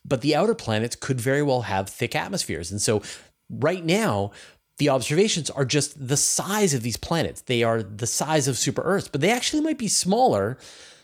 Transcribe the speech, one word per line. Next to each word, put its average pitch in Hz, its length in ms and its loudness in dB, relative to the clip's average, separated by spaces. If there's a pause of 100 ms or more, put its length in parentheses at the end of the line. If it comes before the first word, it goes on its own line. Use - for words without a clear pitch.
but 135 160 0
the 143 160 2
outer 214 180 4
planets 113 400 -2
could 131 260 -4
very 135 220 2
well 127 200 2
have 98 260 -2
thick - 260 -4
atmospheres. 101 560 -4
And 101 100 -6
so 107 220 2 (480)
right 160 340 -2
now, 160 460 2 (480)
the 143 120 4
observations 147 600 2
are 139 140 0
just 139 420 -2
the 135 100 0
size 190 560 0
of 117 120 -2
these 117 120 -4
planets. 135 440 -4
They 117 240 2
are 113 180 2
the 107 240 -8
size 147 400 0
of 135 100 0
super - 260 -2
Earths, 185 260 0
but 139 120 -4
they 180 120 4
actually 269 300 0
might 320 160 -2
be 220 100 -4
smaller 156 680 2 (480)